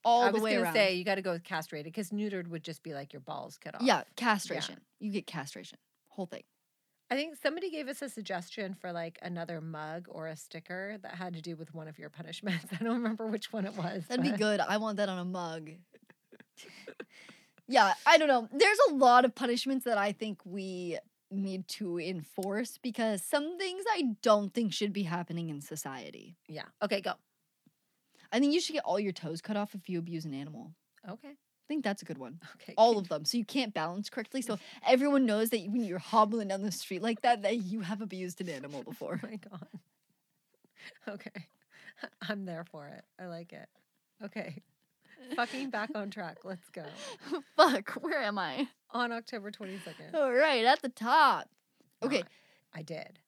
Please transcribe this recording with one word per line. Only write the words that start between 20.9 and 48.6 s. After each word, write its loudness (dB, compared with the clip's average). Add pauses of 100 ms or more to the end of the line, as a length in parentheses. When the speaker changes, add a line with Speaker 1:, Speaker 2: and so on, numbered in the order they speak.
Speaker 1:
need -4
to -6
enforce, -6
because -2
some -2
things -6
I 0
don't 4
think 0
should -2
be -2
happening -4
in -8
society. -12 (140)
Speaker 2:
Yeah. -10 (160)
Okay, 0
go. -4 (1160)
Speaker 1:
I 2
think 4
you 4
should -4
get -2
all 0
your 0
toes -8
cut -6
off -4
if -14
you -2
abuse -6
an -6
animal. -12 (360)
Speaker 2:
Okay. -14
Speaker 1:
I -20
think -2
that's 0
a -14
good -8
one. -12 (140)
Speaker 2:
Okay, -20
Speaker 1:
All 10
Speaker 2:
keep 0
Speaker 1:
of -8
them. -4
So 0
you 0
can't -2
balance -4
correctly. -6
So -4 (120)
Speaker 2:
<laughs> -12
Speaker 1:
everyone 6
knows 2
that 0
when 0
you're -4
hobbling 4
down -2
the -2
street -6
like -2
that, 4
that 2
you -4
have -4
abused -8
an -6
animal -8
Speaker 2:
<laughs> -
Speaker 1:
before. -8
Speaker 2:
Oh -12
my -12
God. -16 (1400)
Okay. -14 (340)
<laughs> -16
I'm -4
there -8
for -16
it. -18 (120)
I -14
like -12
it. -18 (560)
Okay. -10 (760)
Fucking -4
back -4
on -4
track. -10
Let's -12
go. -12 (380)
Speaker 1:
<laughs> -8
Fuck, 6 (100)
where -2
am -2
I? -2 (220)